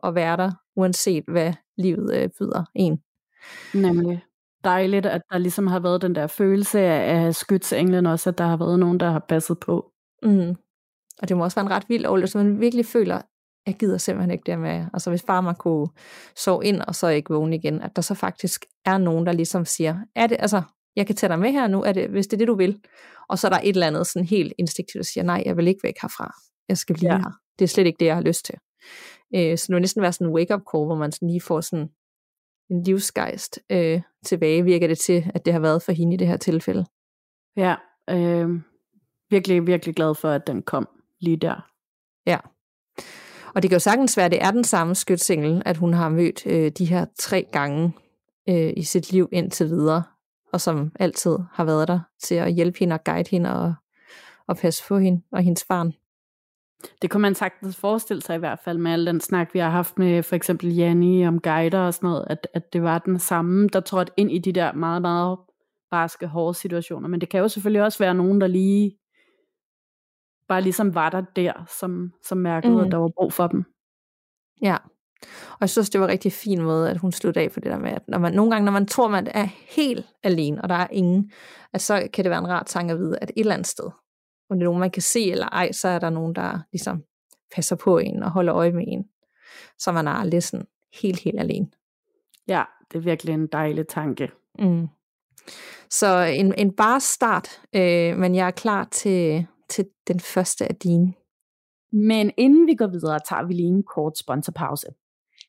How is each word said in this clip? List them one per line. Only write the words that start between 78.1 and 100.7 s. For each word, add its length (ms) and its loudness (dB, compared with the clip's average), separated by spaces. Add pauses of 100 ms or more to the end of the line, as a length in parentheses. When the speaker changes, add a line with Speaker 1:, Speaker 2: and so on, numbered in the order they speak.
Speaker 1:
man, 140 0
nogle 200 4
gange, 120 2
når 80 2
man 140 2
tror, 220 2
man 180 0
er 180 -2 (320)
helt 300 -2 (160)
alene, 400 0
og 60 -6
der 60 0
er 160 0
ingen, 420 2 (400)
at 80 -4
så 320 -2
kan 120 -2
det 60 2
være 80 0
en 100 -4
rar 140 -2
tanke 300 -4
at 60 -2
vide, 200 -4
at 120 -8
et 100 -6
eller 140 2
andet 120 -6
sted, 180 -8 (640)
om 80 0
det 40 2
er 20 2
nogen, 160 2
man 100 0
kan 120 -6
se 280 0
eller 160 -2
ej, 260 -2
så 160 -4
er 100 0
der 120 -2
nogen, 240 -4
der 240 -6 (140)
ligesom 300 -6 (520)
passer 220 -2
på 220 4
en 240 -4
og 80 -4
holder 240 0
øje 180 2
med 140 -4
en. 220 -8 (680)
Så 140 -4
man 140 0
er 60 0
aldrig 300 0
sådan 240 -8 (360)
helt, 180 -2
helt 200 -4
alene. 300 -4 (800)
Speaker 2:
Ja, 160 -2 (280)
det 60 -6
er 40 -6
virkelig 320 -2
en 120 -2
dejlig 420 -4
tanke. 420 -6 (280)
Speaker 1:
Mm. 300 0 (1000)
Så 340 2
en, 300 2
en 220 2
bare 240 4
start, 600 -2 (140)
øh, 420 4
men 180 2
jeg 120 2
er 40 0
klar 340 -2
til, 640 0 (220)
til 180 -4 (220)
den 120 -2
første 480 -2
af 80 -4